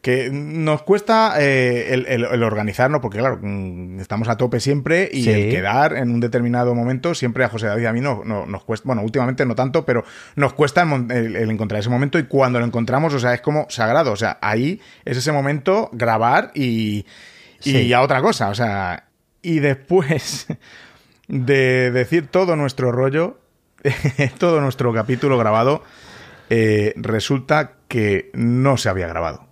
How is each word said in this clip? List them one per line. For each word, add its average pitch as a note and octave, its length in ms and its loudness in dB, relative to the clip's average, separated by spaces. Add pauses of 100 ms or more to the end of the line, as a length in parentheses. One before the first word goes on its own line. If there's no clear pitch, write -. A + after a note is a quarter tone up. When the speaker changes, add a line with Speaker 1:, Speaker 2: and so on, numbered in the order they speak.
Speaker 1:
que B2+ 300 0
nos D3+ 520 -2
cuesta, G#3 560 2
eh, B2+ 540 2
el, B2+ 140 0
el, A#2 160 0
el A#2 200 0
organizarnos, A2+ 580 0
porque G2+ 160 -6
claro, A#2 240 -2
mm, F#2 580 -8
estamos G#2+ 300 -4
a A2 80 -2
tope A#2+ 240 0
siempre D3 500 0
y C3 120 -2
Speaker 2:
Sí. A2+ 80 4
Speaker 1:
el G#2 200 2
quedar A#2+ 460 2
en B2 140 0
un A#2 100 2
determinado A#2+ 540 2
momento B2+ 380 -2
siempre B2+ 300 -2
a A2+ 60 2
José A2+ 180 -4
David A2 160 -2
y - 40 -2
a A2 40 0
mí A#2 80 -2
no, B2+ 240 -4
no, G#2 220 -4
nos F#2+ 180 -10
cuesta, A2+ 240 -6
bueno, A#2 140 -2
últimamente B2+ 440 -2
no A#2+ 80 2
tanto, C3+ 320 0
pero A#2 200 0 (320)
nos C#3 160 2
cuesta D3+ 300 2
el E3 40 2
mon-, B2+ 240 -2
el, A2+ 240 -2
el A2 160 0
encontrar G#2 300 -2
ese A2+ 80 -2
momento C3+ 280 0
y D#3 60 0
cuando B2+ 360 0
lo A#2+ 60 0
encontramos, A#2+ 480 0
o C3+ 60 0
sea, B2 140 2
es A#2+ 80 -4
como D3+ 280 -2
sagrado, B2 440 0
o - 20 -2
sea, G#2 260 -4
ahí A#2+ 380 -2 (240)
es - 140 -4
ese C#3 160 -2
momento, D3 580 0
grabar A#2 640 0
y, A2 500 -2 (600)
y C#3 60 0
Speaker 2:
Sí. B2 200 4
Speaker 1:
a B2 100 6
otra C3 200 2
cosa, C#3+ 260 0
o G2+ 80 -4
sea, G2+ 520 -4 (340)
y E3 180 0
después C#3 880 0 (400)
<laughs> - 400 -20
de B2+ 640 2
decir C3+ 360 0
todo F3+ 280 2
nuestro C3 380 -2
rollo, C3+ 460 -2 (460)
<laughs> C3+ 540 -2
todo E3+ 220 2
nuestro B2 320 0
capítulo B2 440 0
grabado, A#2 460 2 (680)
eh, G#2+ 460 2
resulta C3 800 -2 (140)
que G#2 460 -2
no B2 440 2
se - 120 -2
había F#2 180 -2
grabado. E2 440 -6